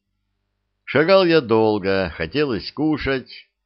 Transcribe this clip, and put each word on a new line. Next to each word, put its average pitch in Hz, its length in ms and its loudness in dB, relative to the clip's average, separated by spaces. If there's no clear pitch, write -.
Шагал 180 420 4
я 160 160 4
долго, 104 760 0
хотелось 110 560 -4
кушать. 135 760 -6